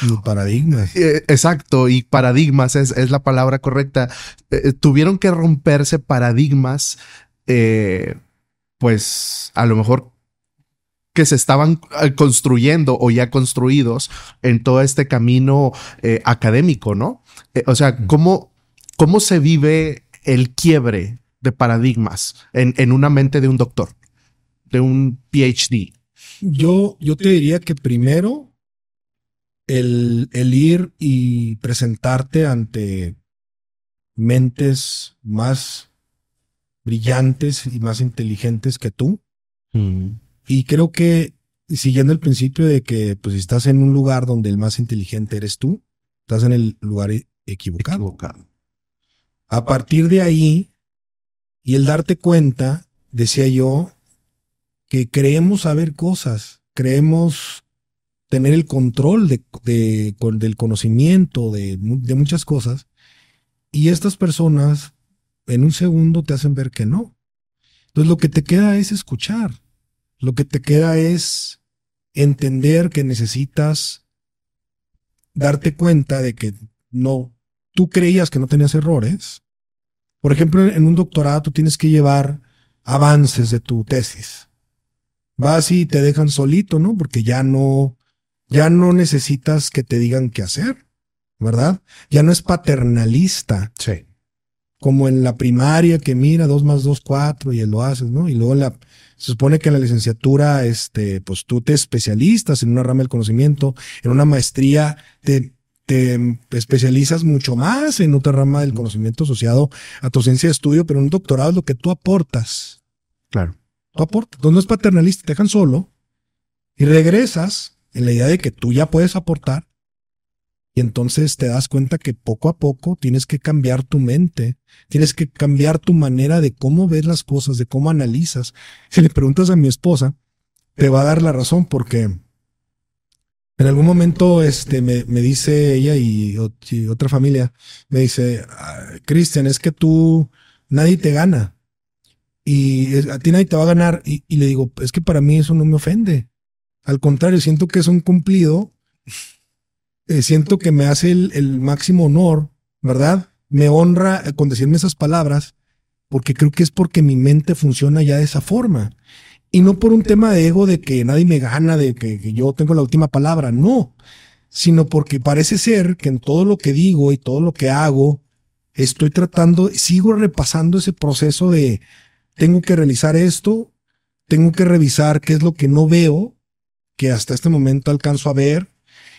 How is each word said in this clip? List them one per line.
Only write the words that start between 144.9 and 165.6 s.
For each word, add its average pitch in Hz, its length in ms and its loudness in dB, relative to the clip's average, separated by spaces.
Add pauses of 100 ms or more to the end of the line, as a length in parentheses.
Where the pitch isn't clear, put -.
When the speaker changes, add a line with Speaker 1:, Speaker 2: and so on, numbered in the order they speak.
Speaker 1:
que - 80 -4
para 160 220 0
mí 147 160 4
eso 156 160 0
no 156 100 2
me 156 120 2
ofende. 160 520 -2 (560)
Al 139 160 -4
contrario, 156 400 2
siento 156 280 0
que 185 120 0
es 165 80 0
un 175 140 4
cumplido. 180 720 0 (1300)
Eh, 151 140 0
siento 156 380 2
que 170 120 0
me 143 140 2
hace 147 260 2
el, 180 220 2
el 135 260 -2
máximo 143 460 0
honor, 156 460 2 (300)
¿verdad? 143 500 0 (180)
Me 143 200 2
honra, 175 540 2
eh, 143 100 -8
con 147 160 -2
decirme 131 280 0
esas 175 160 -2
palabras, 147 640 -2 (540)
porque 131 260 -4
creo 151 160 2
que - 100 -2
es 160 80 2
porque 175 320 0
mi 139 140 4
mente 147 400 2
funciona 143 480 0
ya 143 140 2
de 151 60 2
esa 143 180 -4
forma. 190 500 -2 (580)
Y 180 120 4
no 190 180 4
por 226 140 4
un 226 100 4
tema 214 280 2
de 170 140 4
ego, 190 220 2
de 175 120 2
que 127 260 -2
nadie 147 200 2
me 165 140 2
gana, 147 380 0
de 131 180 0
que, 107 240 -8
que 107 140 -8
yo 131 200 -2
tengo 156 220 0
la 147 80 2
última 151 240 0
palabra, 143 440 -2
no. 180 440 0 (540)
Sino 160 360 2
porque 147 340 -2
parece 147 380 0
ser 185 400 0